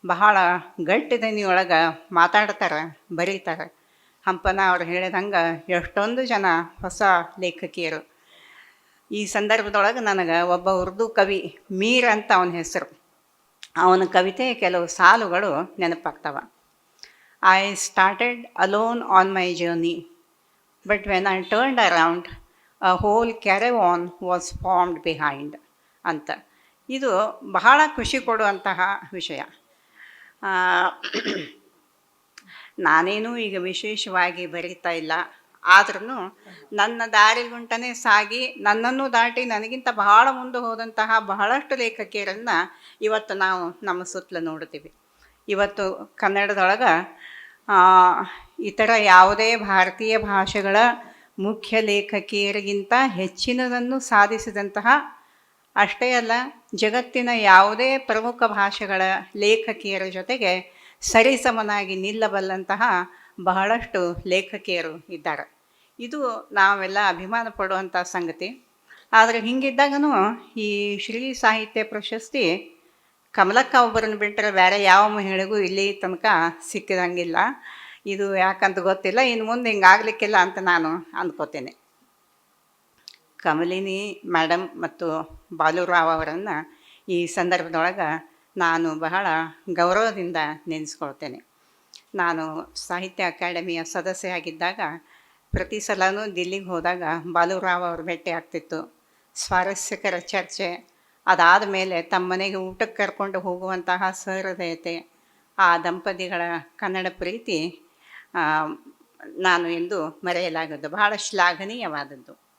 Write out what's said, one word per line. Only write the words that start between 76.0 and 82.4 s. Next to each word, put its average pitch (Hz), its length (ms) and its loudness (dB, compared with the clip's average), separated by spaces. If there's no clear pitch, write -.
ಸಿಕ್ಕಿದಂಗಿಲ್ಲ. 175 680 -2
ಇದು 196 300 -4
ಯಾಕಂತ 190 440 2
ಗೊತ್ತಿಲ್ಲ, 190 400 0
ಇನ್ನು 240 260 0
ಮುಂದೆ 233 260 -2
ಹಿಂಗಾಗ್ಲಿಕ್ಕಿಲ್ಲ 208 640 4
ಅಂತ 185 240 2
ನಾನು 170 520 0
ಅಂದ್ಕೋತೇನೆ. 151 640 -8